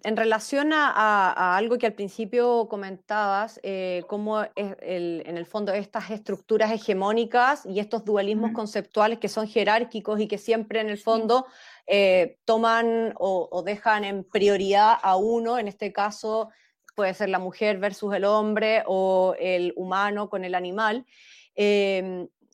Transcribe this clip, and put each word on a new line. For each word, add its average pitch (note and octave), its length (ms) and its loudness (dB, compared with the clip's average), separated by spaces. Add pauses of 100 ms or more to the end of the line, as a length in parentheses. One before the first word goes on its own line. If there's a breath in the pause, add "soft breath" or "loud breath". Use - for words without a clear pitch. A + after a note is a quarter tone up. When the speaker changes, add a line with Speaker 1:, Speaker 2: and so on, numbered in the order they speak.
Speaker 1:
en G#3+ 120 -2
relación A3+ 560 0
a, D4 180 2
a, G#3 420 4
a F3+ 260 2
algo A3+ 180 0
que A#3+ 80 -2
al A3 80 0
principio A3+ 800 -2
comentabas, G3+ 920 -4
eh, F#3 440 -4
cómo G#3+ 340 -2
es G3 400 -6
el, E3+ 460 -6
en E3+ 100 -8
el E3+ 80 -8
fondo G3+ 300 -4
estas G3+ 360 -6
estructuras G#3+ 640 -2
hegemónicas A3+ 920 0
y F#3+ 140 -6
estos G#3+ 260 -6
dualismos G#3+ 440 0
Speaker 2:
Ujú. A3+ 60 -6
Speaker 1:
conceptuales G#3+ 600 0
que G#3+ 100 -4
son A3 200 -4
jerárquicos G#3+ 720 0
y G#3+ 80 -2
que G#3 100 -6
siempre A3 420 -2
en G#3+ 80 -4
el G#3 80 -6
Speaker 2:
Sí. G#3 80 -18
Speaker 1:
fondo, A3+ 400 2 (420 loud breath)
eh, F#3 600 4
toman A3+ 720 2
o, F#3 340 -2
o F3 100 -4
dejan G#3 420 0
en G3 200 -6
prioridad G3+ 800 4
a F#3 140 4
uno, A3+ 420 0
en G#3+ 100 -4
este G3+ 240 -8
caso G#3+ 560 -4 (460 soft breath)
puede F#3+ 180 0
ser G3 160 -4
la F#3+ 100 0
mujer F#3+ 400 -2
versus G3+ 360 -4
el F#3+ 100 -2
hombre G#3+ 640 2
o F#3+ 520 2
el F3+ 380 0
humano G3 540 -2
con F#3+ 140 -6
el F3+ 100 -4
animal. G#3+ 500 -2 (500 loud breath)
Em, G3 720 0 (280)